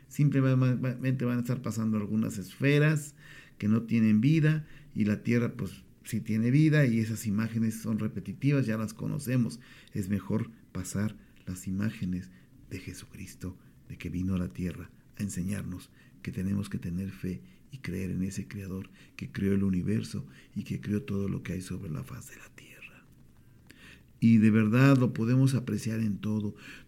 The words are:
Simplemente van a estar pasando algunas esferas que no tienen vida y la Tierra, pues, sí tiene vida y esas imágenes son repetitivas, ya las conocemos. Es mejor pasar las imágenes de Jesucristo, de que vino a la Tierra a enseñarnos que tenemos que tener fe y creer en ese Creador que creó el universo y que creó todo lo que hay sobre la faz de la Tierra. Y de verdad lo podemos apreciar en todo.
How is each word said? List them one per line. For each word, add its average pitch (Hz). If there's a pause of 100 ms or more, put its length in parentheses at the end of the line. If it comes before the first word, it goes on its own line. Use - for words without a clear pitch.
Simplemente 131
van 123
a -
estar 120
pasando 110
algunas 107
esferas 147 (440)
que 104
no 110
tienen 110
vida 151 (280)
y -
la 104
Tierra, 120
pues, - (220)
sí 110
tiene 110
vida 151
y 113
esas 110
imágenes 113
son 110
repetitivas, 107
ya 110
las 110
conocemos. 107 (340)
Es 98
mejor 104 (180)
pasar 98 (320)
las 92
imágenes 95 (400)
de 101
Jesucristo, - (300)
de -
que -
vino 92
a -
la 90
Tierra 90 (300)
a 107
enseñarnos 90 (320)
que -
tenemos 98
que 101
tener 92
fe 92 (320)
y -
creer 92
en 92
ese 98
Creador 95 (280)
que -
creó 98
el 98
universo 98 (300)
y 101
que -
creó 104
todo 98
lo 92
que 87
hay 92
sobre 90
la -
faz -
de -
la -
Tierra. - (1160)
Y 113
de 107
verdad 117
lo 123
podemos 131
apreciar 110
en 107
todo. 104 (340)